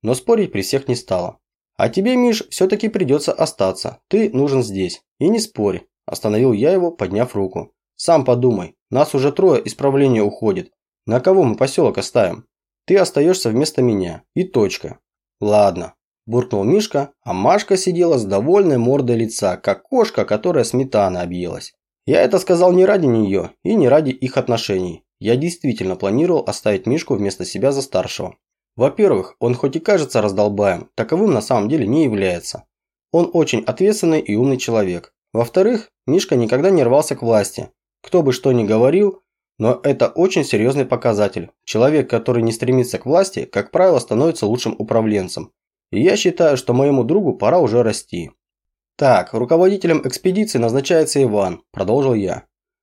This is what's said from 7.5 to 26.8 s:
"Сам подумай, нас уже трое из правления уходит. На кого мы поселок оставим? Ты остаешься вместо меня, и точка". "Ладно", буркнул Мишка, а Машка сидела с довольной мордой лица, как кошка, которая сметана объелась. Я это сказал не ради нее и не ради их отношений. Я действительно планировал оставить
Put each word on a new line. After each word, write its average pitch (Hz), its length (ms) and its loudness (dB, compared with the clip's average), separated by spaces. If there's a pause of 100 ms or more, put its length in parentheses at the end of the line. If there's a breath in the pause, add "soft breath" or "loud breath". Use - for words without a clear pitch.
"Сам 156 280 2
подумай, 120 500 0 (160)
нас 143 240 0
уже 139 160 2
трое 180 320 2
из - 120 -10
правления 135 480 2
уходит. 101 500 -2 (340)
На 117 140 0
кого 190 220 4
мы 117 140 0
поселок 135 420 0
оставим? 98 480 -2 (400)
Ты 185 100 4
остаешься 175 540 2
вместо 131 320 0
меня, 95 400 -2 (120)
и 180 100 -2
точка". 101 560 -2 (400)
"Ладно", 95 540 2 (320)
буркнул 110 380 -2
Мишка, 147 480 0 (100)
а 107 100 -8
Машка 165 440 0
сидела 175 420 0
с 110 60 -2
довольной 139 540 2
мордой 120 380 0
лица, 107 400 -2
как - 260 -4
кошка, 233 420 0
которая 117 400 0
сметана 104 580 -2
объелась. 87 520 -8 (320)
Я - 160 2
это 196 160 2
сказал 180 340 2
не 180 120 4
ради 190 220 2
нее 98 440 0 (120)
и 202 120 -2
не 160 140 2
ради 147 220 2
их - 260 -6
отношений. 98 680 -4 (140)
Я 113 180 0
действительно 123 600 -4
планировал 135 500 0
оставить 101 400 -2